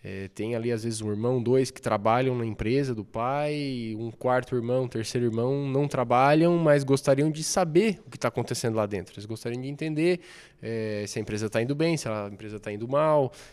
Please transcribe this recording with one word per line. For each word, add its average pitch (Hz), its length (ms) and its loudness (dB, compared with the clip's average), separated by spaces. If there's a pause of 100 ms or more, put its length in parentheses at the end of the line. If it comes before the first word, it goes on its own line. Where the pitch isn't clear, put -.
É, 98 260 -10
tem 113 260 -4
ali, 117 180 -2
às 110 100 -2
vezes, 110 200 -4
um 107 80 -4
irmão, 120 320 0
dois 127 280 2
que - 80 -20
trabalham 113 560 2
na 120 120 -2
empresa 120 480 0
do 104 100 -6
pai, 135 920 -4
um 117 120 -6
quarto 127 460 0
irmão, 123 280 0
um 120 40 -6
terceiro 120 380 -2
irmão 131 420 0
não 139 180 2
trabalham, 139 680 4
mas 147 280 4
gostariam 139 460 4
de 151 140 -6
saber 180 600 2
o - 40 -20
que - 80 -18
tá 123 100 -2
acontecendo 117 480 -2
lá 107 100 2
dentro. 98 280 -6
Eles 101 120 -12
gostariam 120 340 -8
de 131 80 -8
entender, 156 520 0 (420)
é, 110 440 -4
se - 120 -8
a - 20 -4
empresa 104 300 -4
tá 113 100 0
indo 127 140 0
bem, 160 240 0
se - 100 -6
a 104 240 -6
empresa 107 260 -12
tá 104 140 -10
indo 110 160 -8
mal, 147 420 2 (220)